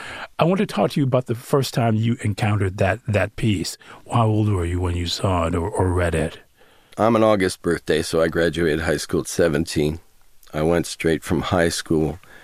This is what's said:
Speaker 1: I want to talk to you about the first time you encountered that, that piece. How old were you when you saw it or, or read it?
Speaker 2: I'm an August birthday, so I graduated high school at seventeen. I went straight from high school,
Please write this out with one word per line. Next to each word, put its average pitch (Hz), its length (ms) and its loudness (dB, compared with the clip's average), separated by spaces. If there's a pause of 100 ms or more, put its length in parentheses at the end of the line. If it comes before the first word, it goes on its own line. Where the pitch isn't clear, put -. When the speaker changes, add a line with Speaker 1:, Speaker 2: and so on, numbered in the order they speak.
(380)
Speaker 1:
I 147 60 4
want 190 160 2
to 202 60 0
talk - 260 0
to 160 80 0
you 139 40 2
about 127 220 0
the 120 80 -4
first 131 400 -2
time 113 200 2
you 113 280 0
encountered 104 560 -2
that, 95 280 0
that 101 300 -2
piece. 101 400 -2 (340)
How 117 180 2
old 107 200 2
were 90 160 0
you 87 160 -2
when 87 160 -2
you 85 120 -4
saw 87 400 0
it 85 60 -2
or, 85 140 -2
or 92 240 0
read 87 220 0
it? 78 240 -2 (580)
Speaker 2:
I'm 110 200 4
an 110 60 4
August 104 380 2
birthday, 82 400 0
so 82 220 0
I 85 60 2
graduated 82 520 0
high 80 160 0
school 80 240 -2
at 69 60 -4
seventeen. 78 760 0 (540)
I 76 60 -4
went 82 240 2
straight - 400 -2
from 78 160 0
high 85 300 0
school, 80 480 -2 (260)